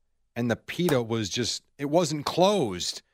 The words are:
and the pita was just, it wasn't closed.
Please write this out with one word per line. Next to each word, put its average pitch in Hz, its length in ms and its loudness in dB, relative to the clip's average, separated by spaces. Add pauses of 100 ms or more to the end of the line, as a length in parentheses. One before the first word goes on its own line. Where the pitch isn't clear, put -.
(360)
and 120 140 0
the 107 60 0
pita 147 460 0
was 110 260 -2
just, - 340 -4 (160)
it 143 120 -6
wasn't 151 360 0
closed. 160 760 2 (120)